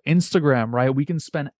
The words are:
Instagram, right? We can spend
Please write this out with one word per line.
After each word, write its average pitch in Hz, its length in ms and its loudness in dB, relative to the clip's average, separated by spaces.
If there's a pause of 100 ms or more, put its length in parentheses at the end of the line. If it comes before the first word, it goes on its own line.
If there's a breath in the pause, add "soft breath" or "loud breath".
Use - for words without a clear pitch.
Instagram, 147 640 2
right? 127 220 2
We 139 100 -2
can 165 160 -6
spend 143 300 -8 (100)